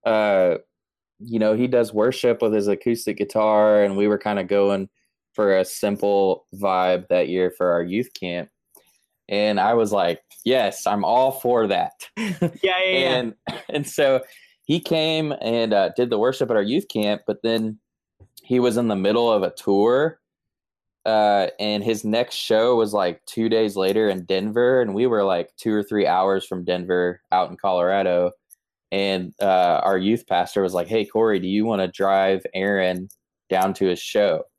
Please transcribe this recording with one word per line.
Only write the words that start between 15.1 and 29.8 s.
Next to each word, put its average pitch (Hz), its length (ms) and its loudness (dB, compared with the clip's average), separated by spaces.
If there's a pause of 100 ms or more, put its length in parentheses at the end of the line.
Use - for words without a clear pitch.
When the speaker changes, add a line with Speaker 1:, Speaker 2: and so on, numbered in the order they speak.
Speaker 1:
and, 113 340 0
uh, 95 220 2
did 123 140 0
the 113 80 0
worship 127 320 0
at 113 60 2
our 104 60 2
youth 135 260 -2
camp, 104 380 -2
but 104 160 -4
then 110 360 -2 (680)
he 123 160 2
was 120 160 2
in 120 120 0
the 107 80 0
middle 110 360 2
of 104 100 2
a 90 80 0
tour, 120 680 0 (840)
uh, 104 440 2 (100)
and 107 240 -2
his 110 220 -2
next 113 320 -2
show 117 400 2
was, 107 180 0
like, 90 320 -2
two 113 220 -2
days 110 280 0
later 101 320 2
in 92 160 -2
Denver, 110 560 0
and 107 140 -2
we 117 140 0
were, 107 160 2
like, 90 320 -2
two 113 180 -4
or 104 80 0
three 101 240 0
hours 95 400 2
from 90 180 -8
Denver 90 560 -2 (120)
out 90 180 0
in 92 60 -16
Colorado. 90 720 0 (640)
And, 98 500 -4
uh, 92 400 2